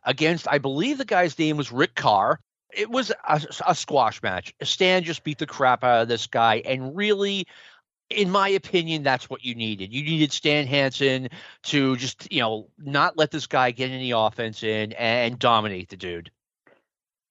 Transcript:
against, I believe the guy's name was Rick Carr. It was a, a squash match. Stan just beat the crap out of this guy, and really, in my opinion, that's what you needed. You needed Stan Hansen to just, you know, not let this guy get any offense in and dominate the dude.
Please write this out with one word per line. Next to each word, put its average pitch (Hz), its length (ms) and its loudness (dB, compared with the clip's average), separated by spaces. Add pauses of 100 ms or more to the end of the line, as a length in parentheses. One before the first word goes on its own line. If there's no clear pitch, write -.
against, 151 460 0
I 143 80 4
believe 143 400 -2
the 269 80 -6
guy's 180 320 0
name 156 180 0
was 131 160 -4
Rick 135 220 0
Carr. 113 440 2 (360)
It 214 160 -4
was 233 220 -2 (140)
a, 151 140 2 (260)
a 175 80 4
squash 123 480 0
match. 92 300 -6 (100)
Stan 185 420 2
just 156 200 -8
beat 151 140 -6
the 151 80 -6
crap 127 380 2
out 120 180 6
of 117 60 -2
this 117 180 -2
guy, 113 300 4 (100)
and 131 280 -4
really, 202 520 0 (640)
in 196 220 0
my 196 180 2
opinion, 165 540 0
that's 131 280 0
what 127 120 -10
you 123 120 -6
needed. 107 380 -6
You 135 100 -6
needed 151 300 2
Stan 147 340 0
Hansen 135 640 0 (360)
to 135 320 2
just, - 340 -8
you 165 100 0
know, 113 280 -2 (100)
not 143 380 0
let 151 140 4
this 151 160 -6
guy 127 240 2
get 127 200 -4
any 131 200 -6
offense 110 520 0
in 110 300 -2
and 120 460 0
dominate 107 500 2
the 98 80 -18
dude. 87 340 -10 (1000)